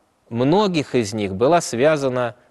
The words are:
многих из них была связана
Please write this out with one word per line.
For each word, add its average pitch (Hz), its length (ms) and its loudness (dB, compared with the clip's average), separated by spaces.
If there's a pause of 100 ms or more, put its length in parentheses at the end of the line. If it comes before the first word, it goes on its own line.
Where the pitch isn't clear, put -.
(280)
многих 151 680 0
из 107 180 -2
них 101 200 -4
была 143 260 2
связана 127 760 -2 (160)